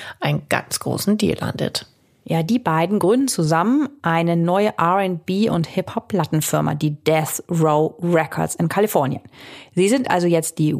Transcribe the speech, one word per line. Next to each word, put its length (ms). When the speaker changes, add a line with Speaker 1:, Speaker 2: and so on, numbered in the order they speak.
Speaker 1:
einen 280
ganz 320
großen 360
Deal 220
landet. 480
Speaker 2:
Ja, 140
die 160
beiden 400
gründen 300
zusammen 600
eine 340
neue 420
R 180
and 300
B 220
und 200
Hip-Hop-Plattenfirma, 1040
die 300
Death 440
Row 540
Records 540
in 120
Kalifornien. 540
Sie 120
sind 220
also 160
jetzt 320
die 220